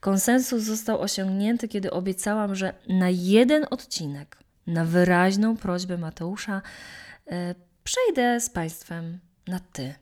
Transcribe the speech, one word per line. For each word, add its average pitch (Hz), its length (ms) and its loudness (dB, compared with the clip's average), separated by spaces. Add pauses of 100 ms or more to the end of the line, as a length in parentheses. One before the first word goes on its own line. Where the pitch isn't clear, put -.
Konsensus 233 600 2
został 220 380 -2
osiągnięty, 202 680 -2
kiedy 196 220 -4
obiecałam, 196 640 -2
że 190 200 -4 (140)
na 185 220 4
jeden 220 600 6
odcinek, 147 680 -8 (280)
na 165 180 0
wyraźną 180 720 4
prośbę 180 420 -4
Mateusza, 180 640 -6 (640)
e, 175 280 -6 (300)
przejdę 254 560 2
z 233 100 -4
państwem 165 680 -8 (280)
na 180 140 -6
ty. 139 420 -10